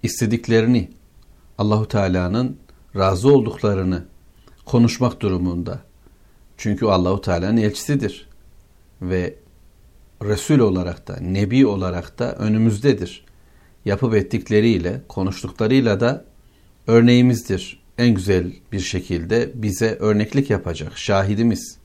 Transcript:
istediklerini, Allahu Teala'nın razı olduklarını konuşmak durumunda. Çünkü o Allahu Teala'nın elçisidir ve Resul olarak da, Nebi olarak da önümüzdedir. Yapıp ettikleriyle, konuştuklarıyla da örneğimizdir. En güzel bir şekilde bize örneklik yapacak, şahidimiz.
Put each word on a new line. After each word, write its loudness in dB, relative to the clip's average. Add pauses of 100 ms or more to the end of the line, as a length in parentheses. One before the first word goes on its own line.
istediklerini, 0 (680)
Allahu 0
Teala'nın -2 (400)
razı 2
olduklarını 0 (600)
konuşmak 0
durumunda. -4 (760)
Çünkü -2
o 2
Allahu 0
Teala'nın -2
elçisidir -2 (760)
ve -2 (880)
Resul 0
olarak 0
da, -12
Nebi 2
olarak -4
da -4
önümüzdedir. 0 (600)
Yapıp -2
ettikleriyle, 0
konuştuklarıyla 0
da 0 (600)
örneğimizdir. 4 (160)
En 4
güzel 0 (200)
bir -4
şekilde -4
bize -2
örneklik 0
yapacak, -6
şahidimiz. -2